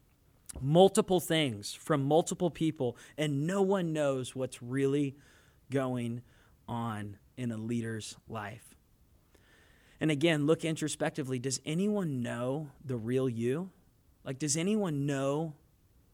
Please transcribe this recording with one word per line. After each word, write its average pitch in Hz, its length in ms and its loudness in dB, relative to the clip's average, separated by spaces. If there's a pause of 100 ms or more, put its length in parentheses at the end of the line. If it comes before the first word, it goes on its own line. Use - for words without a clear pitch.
(600)
multiple 185 640 6
things 139 520 -2
from 143 300 0
multiple 160 480 2
people 147 460 -2 (200)
and 147 300 0
no 196 140 0
one 190 320 2
knows 135 420 0
what's 127 260 -6
really 135 540 0 (540)
going 123 520 -2 (460)
on 107 500 -6 (200)
in 123 140 -4
a 110 60 -6
leader's 113 600 -6 (100)
life. 107 420 -12 (1300)
And 156 80 2
again, 151 380 2
look 165 180 2
introspectively. 151 720 -2
Does 123 260 -4
anyone 170 600 -2
know 127 480 -4 (120)
the 127 140 -4
real 127 320 0
you? 127 400 -2 (560)
Like, 131 140 -10
does 151 180 0
anyone 170 480 0
know 143 480 0 (600)